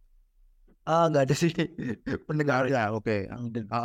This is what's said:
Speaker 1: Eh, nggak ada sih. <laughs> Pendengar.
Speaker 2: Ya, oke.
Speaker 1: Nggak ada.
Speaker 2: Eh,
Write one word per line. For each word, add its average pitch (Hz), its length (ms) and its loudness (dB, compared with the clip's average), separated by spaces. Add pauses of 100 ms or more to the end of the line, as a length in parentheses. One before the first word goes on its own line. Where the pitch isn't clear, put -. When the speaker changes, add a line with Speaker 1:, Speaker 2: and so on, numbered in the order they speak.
(840)
Speaker 1:
Eh, 165 240 4
nggak 143 160 4
ada 135 80 2
sih. 170 160 2
<laughs> - 800 -4
Pendengar. 139 400 0
Speaker 2:
Ya, 113 240 0
oke. 107 320 -2
Speaker 1:
Nggak 120 180 -10
ada. 117 200 -6
Speaker 2:
Eh, 110 220 -6